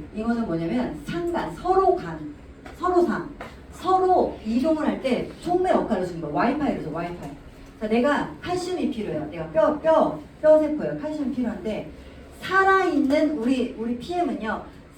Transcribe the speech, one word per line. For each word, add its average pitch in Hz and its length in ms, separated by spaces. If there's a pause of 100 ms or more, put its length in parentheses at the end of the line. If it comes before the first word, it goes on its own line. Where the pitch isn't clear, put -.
(140)
이거는 226 300
뭐냐면 180 600
상간, 339 480
서로 381 420
간, 311 380 (440)
서로 349 280
상, - 220 (440)
서로 370 720
이동을 294 420
할 202 160
때 254 280 (100)
촉매 359 300
역할을 180 360
주는 170 140
거예요. 147 160
와이파이로 233 480
줘, 156 60
와이파이. 170 400 (500)
자, 214 80
내가 247 540
칼슘이 349 480
필요해요. 262 400
내가 - 200
뼈, 302 300
뼈, - 380 (240)
뼈 311 180
세포예요. 302 400
칼슘이 302 340
필요한데 208 560 (520)
살아있는 330 960
우리, 240 400
우리 240 200
피엠은요. 240 640 (360)